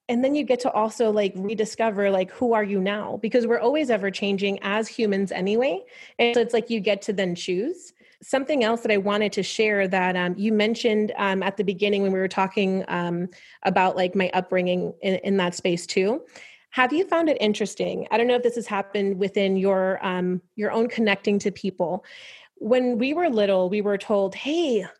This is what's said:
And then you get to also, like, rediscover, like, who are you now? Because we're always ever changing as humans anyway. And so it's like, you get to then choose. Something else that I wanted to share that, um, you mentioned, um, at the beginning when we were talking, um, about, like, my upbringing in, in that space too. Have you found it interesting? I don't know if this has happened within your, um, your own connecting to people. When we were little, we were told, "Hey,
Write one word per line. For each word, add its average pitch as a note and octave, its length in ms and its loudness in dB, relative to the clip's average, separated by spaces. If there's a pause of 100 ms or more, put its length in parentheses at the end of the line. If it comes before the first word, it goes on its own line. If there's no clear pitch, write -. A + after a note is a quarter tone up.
And B3 160 0
then C#4+ 120 2
you D4 80 0
get A#3+ 160 0
to B3+ 120 0
also, A3 380 0
like, G#3 260 2
rediscover, G3+ 760 0
like, F#3+ 200 0
who A#3 220 0
are G#3+ 100 2
you G3+ 160 0
now? G3+ 420 -4
Because A#3 260 2
we're A#3 120 2
always C#4 300 2
ever G3 220 0
changing G3 500 -2
as G#3+ 260 -2
humans G3 440 0
anyway. A#3+ 520 0 (360)
And A#3 160 4
so A#3+ 60 6
it's A#3 120 0
like, A#3 160 0
you A3+ 100 -2
get G3+ 240 0
to G#3+ 100 -2
then F#3 200 0
choose. F#3+ 580 -4 (300)
Something C4+ 420 0
else A3+ 180 2
that A3+ 100 0
I G#3 60 4
wanted G3+ 360 0
to G3+ 80 0
share G3+ 460 0
that, F#3 280 2
um, F3+ 220 0
you G#3 140 0
mentioned, G#3+ 680 2
um, F#3+ 240 0
at G3 160 -2
the G#3 60 0
beginning G3 400 0
when F#3+ 80 2
we F#3+ 80 0
were F#3 80 0
talking, F#3+ 600 0
um, F3 420 -4 (340)
about, F#3 320 2
like, F#3 180 0
my F#3+ 200 0
upbringing F3+ 680 0
in, F#3+ 140 0
in G3 220 0
that F3+ 180 0
space F3 320 -2
too. G3+ 340 0 (480)
Have B3+ 240 2
you F#4 140 0
found E4 220 0
it C#4 100 2
interesting? F#3+ 720 -2
I G#3+ 60 2
don't A#3+ 100 2
know B3 80 4
if B3 80 0
this A#3 120 0
has A#3 120 -6
happened G3 500 -2
within F#3+ 400 0
your, F#3+ 480 0
um, F3+ 340 -2 (160)
your G#3 160 -2
own A3+ 160 2
connecting G3+ 520 2
to G3+ 120 -2
people. F#3 540 -4 (520)
When B3 420 2
we C4 140 0
were E4+ 160 0
little, G3 400 2
we G#3 120 0
were G3+ 160 0
told, G3 380 -2
"Hey, C#4 460 -2 (180)